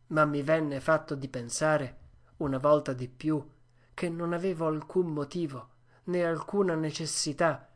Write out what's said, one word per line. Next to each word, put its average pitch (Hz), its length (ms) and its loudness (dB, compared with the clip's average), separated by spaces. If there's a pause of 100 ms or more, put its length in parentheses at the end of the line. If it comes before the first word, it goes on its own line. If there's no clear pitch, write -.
Ma 156 160 4
mi 147 180 2
venne 147 380 0
fatto 156 340 0
di 135 140 -6
pensare, 135 680 -2 (400)
una 135 200 -2
volta 147 340 6
di 123 160 -8
più, 156 340 -2 (520)
che 180 140 -4
non 170 240 -2
avevo 170 340 -2
alcun 160 460 0
motivo, 147 560 -6 (360)
né 180 200 0
alcuna 170 500 0
necessità 156 1000 -2